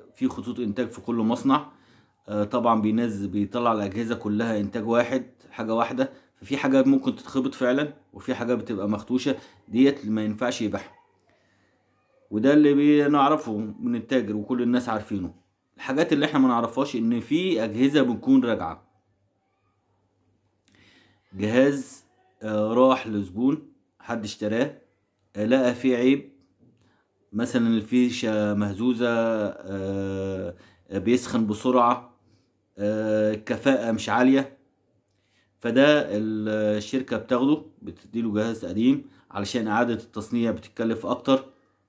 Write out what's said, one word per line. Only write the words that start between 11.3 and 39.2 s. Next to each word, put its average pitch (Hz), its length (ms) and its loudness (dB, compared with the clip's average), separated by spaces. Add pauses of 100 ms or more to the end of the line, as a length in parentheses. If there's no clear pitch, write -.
وده 113 220 4
اللي 147 200 6 (340)
بنعرفه 143 500 2 (220)
من 120 160 -2
التاجر 110 400 -2
وكل 120 260 -4
الناس 120 280 0
عارفينه. 104 440 -6 (440)
الحاجات - 360 0
اللي 139 120 2
احنا 143 140 0
ما 131 80 6
نعرفهاش 123 480 -2
ان 117 240 0
في 156 440 -2
اجهزة 131 380 2
بتكون 123 440 2
راجعة، 82 420 -4 (2500)
جهاز، 127 720 0 (400)
آه، 107 300 0
راح 127 340 4
لزبون، 110 640 -2 (280)
حد 117 240 -8
اشتراه، 110 580 -4 (540)
آه، 104 100 -4
لقى 123 300 2
فيه 127 220 2
عيب، 131 340 2 (1000)
مثلًا 117 340 0
الفيشة 110 880 0
مهزوزة، 107 560 0
آه، 98 1500 -4 (360)
بيسخن 113 560 0
بسرعة، 120 680 0 (640)
آه، 107 540 0
الكفاءة 117 580 0
مش 107 180 -4
عالية، 131 480 2 (1040)
فده 135 420 4 (160)
ال-، 107 600 -2
الشركة 127 400 -4
بتاخده، 131 480 0 (160)
بتديله 113 520 -6
جهاز 107 320 -2
قديم 117 400 2 (260)